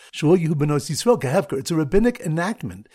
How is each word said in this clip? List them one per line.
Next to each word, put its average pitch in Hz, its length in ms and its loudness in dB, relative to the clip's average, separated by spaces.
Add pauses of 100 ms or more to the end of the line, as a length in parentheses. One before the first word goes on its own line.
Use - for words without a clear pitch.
(120)
Shelo 160 240 2
Yehu 160 180 2
Benos 147 360 -2
Yisrael 240 300 0
Kehefker. 143 380 -2
It's 135 120 -6
a 165 60 0
rabbinic 196 440 2
enactment 160 760 -6